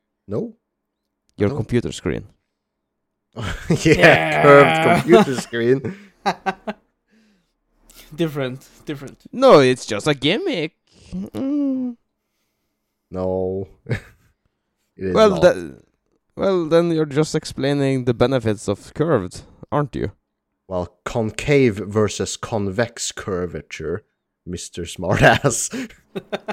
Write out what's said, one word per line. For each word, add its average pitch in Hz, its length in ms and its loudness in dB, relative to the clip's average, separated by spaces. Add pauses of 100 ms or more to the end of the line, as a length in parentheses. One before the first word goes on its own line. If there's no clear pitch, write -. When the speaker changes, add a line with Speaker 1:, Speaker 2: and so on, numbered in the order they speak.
(280)
Speaker 1:
No. 185 280 -8 (800)
Speaker 2:
Your 101 100 2
Speaker 1:
No. 135 80 -4
Speaker 2:
computer 110 360 -2
screen. - 340 -6 (1080)
Speaker 1:
<laughs> - 0 -
Yeah, 147 600 0
Speaker 3:
Yeah. 156 460 4
Speaker 1:
curved 143 340 8 (300)
computer 165 340 6
screen. 123 560 -2 (280)
Speaker 3:
<laughs> 190 100 -2 (1800)
Different, 139 540 -6 (160)
different. 139 480 -14
Speaker 2:
No, 233 280 8
it's 127 260 2
just 104 200 -6
a 151 80 2
gimmick. 180 640 -4 (360)
Mm. 262 840 -6 (1120)
Speaker 1:
No. 92 580 -4 (180)
<laughs> - 120 -4 (1000)
It 95 120 -8
is 92 60 -2
Speaker 2:
Well, 214 160 6
Speaker 1:
not. 180 120 -2
Speaker 2:
tha-, 90 400 2 (540)
well, 185 320 -2
then 170 240 2
you're 156 120 0 (160)
just 156 140 -2
explaining 135 720 -2
the 123 100 0
benefits 113 540 0
of - 260 -6
curved, 135 480 -2 (300)
aren't 143 240 -4
you? 58 160 -6 (560)
Speaker 1:
Well, 90 360 -8
concave 120 720 0
versus 104 580 -4
convex 101 760 -6
curvature, 85 920 -8 (420)
Mister 87 360 -12
Smartass. 117 1120 0
<laughs> - 40 -20 (520)